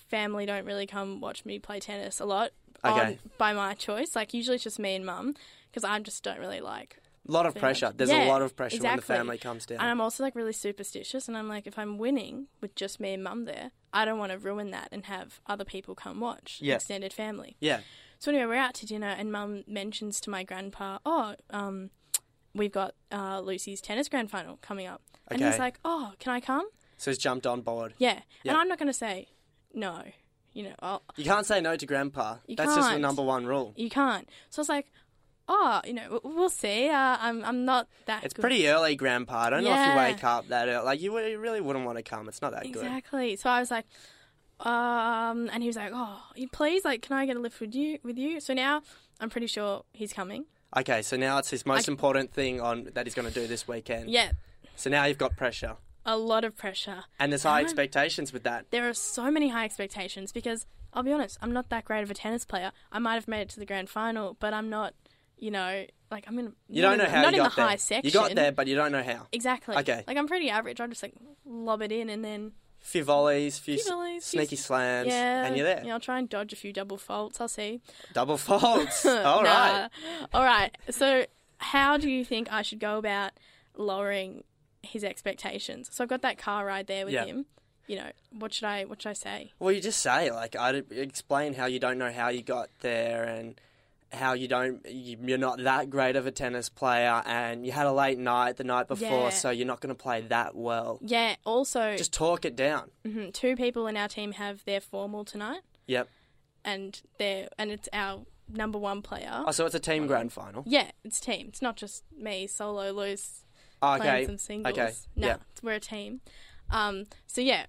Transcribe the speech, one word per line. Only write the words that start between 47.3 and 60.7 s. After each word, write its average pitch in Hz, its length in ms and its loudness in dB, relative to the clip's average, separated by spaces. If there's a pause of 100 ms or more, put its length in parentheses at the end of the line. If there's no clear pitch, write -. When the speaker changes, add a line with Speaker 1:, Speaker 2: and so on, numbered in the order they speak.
Speaker 1:
a 247 40 -4
lift 240 200 -6
with 220 140 -8
you, 302 280 -2
with 240 160 -6
you?" 294 220 -2
So 262 140 -2
now 277 280 2 (380)
I'm 220 100 -4
pretty 233 160 -4
sure 208 460 -2
he's 214 200 -10
coming. 208 340 -8 (300)
Speaker 2:
Okay, 127 260 2
so 131 140 -2
now 135 220 2
it's - 120 -2
his 127 140 -4
most 143 240 2
Speaker 1:
I 147 40 0
Speaker 2:
important 135 400 2
thing 127 280 -2
on 117 240 -2 (100)
that 120 120 -2
he's 113 80 -8
gonna 120 160 -2
do 117 160 -2
this 117 220 -6
weekend. 117 420 -6
Speaker 1:
Yeah. 233 220 4 (440)
Speaker 2:
So - 140 -4
now 143 140 6
you've 143 140 2
got 131 180 0
pressure. 117 400 -4 (280)
Speaker 1:
A 226 120 2
lot 226 280 2
of 220 120 -6
pressure. 190 480 -8 (140)
Speaker 2:
And 143 140 2
there's 139 100 0
high 151 180 6
Speaker 1:
I'm 147 40 2
Speaker 2:
expectations 143 680 0
with 123 120 -8
that. 120 260 -2
Speaker 1:
There 240 180 0
are 233 60 -2
so 254 360 -2
many 302 180 4
high 233 160 0
expectations 196 680 -8
because, 226 340 -6 (260)